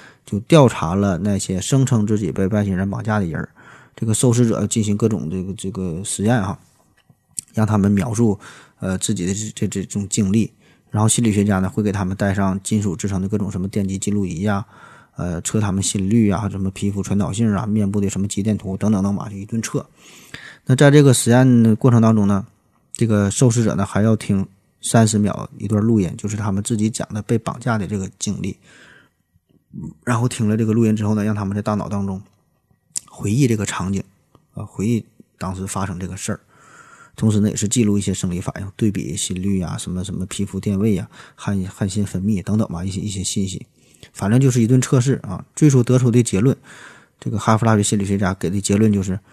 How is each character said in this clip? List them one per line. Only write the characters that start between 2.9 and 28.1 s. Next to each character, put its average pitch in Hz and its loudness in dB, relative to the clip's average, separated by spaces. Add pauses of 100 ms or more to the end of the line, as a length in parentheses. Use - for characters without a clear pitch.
架 107 -2
的 98 0
人 82 -6
儿， - -10 (480)
这 113 -6
个 110 2
受 123 4
试 120 4
者 104 0
进 110 0
行 104 0
各 113 2
种 80 -4
这 92 -4
个， 95 -8
这 95 -8
个 92 -6
实 - -6
验 117 2
哈， 95 -4 (1000)
让 110 0
他 107 2
们 101 4
描 101 0
述， 110 2 (400)
呃， 92 -4
自 - -4
己 87 -4
的 95 -2
这， 107 -6
这， 95 -6
这 - -12
种 101 -6
经 101 0
历。 107 2 (380)
然 107 0
后 110 4
心 120 2
理 107 2
学 101 2
家 101 2
呢， 92 0
会 107 -2
给 104 0
他 101 -2
们 95 -4
带 101 0
上 98 -2
金 110 0
属 101 -2
制 104 -4
成 95 -4
的 95 -2
各 104 -2
种 101 -4
什 95 -6
么 95 -4
电 98 -4
击 95 -6
记 104 -4
录 101 0
仪 87 -6
呀， 101 0 (520)
呃， 87 -6
测 - -2
他 101 -2
们 95 0
心 95 -4
率 110 4
啊， 98 -2
什 98 -6
么 95 -4
皮 101 -4
肤 98 -4
传 98 -2
导 104 -2
性 110 0
啊， 101 -2
面 104 0
部 101 -2
的 98 0
什 95 -4
么 98 -4
肌 101 -4
电 104 0
图 95 -8
等 107 0
等 98 2
等 101 0
吧， - -8
就 98 -12
一 101 -12
顿 113 -6
测。 - -6 (840)
那 127 4
在 143 8
这 147 8
个 135 8
实 - 2
验 123 6
的 110 6
过 127 4
程 117 6
当 113 6
中 101 2
呢， 101 0 (460)
这 117 0
个 104 2
受 123 4
试 117 2
者 65 0
呢 95 0
还 101 0
要 110 4
听 95 0 (340)
三 113 4
十 104 2
秒 - -2 (100)
一 107 -8
段 104 0
录 113 2
音， 92 0
就 104 -8
是 104 -6
他 101 -2
们 101 -2
自 113 -4
己 107 0
讲 - -8
的 107 -6
被 120 0
绑 - -6
架 117 -2
的 95 -4
这 104 -4
个 95 -8 (100)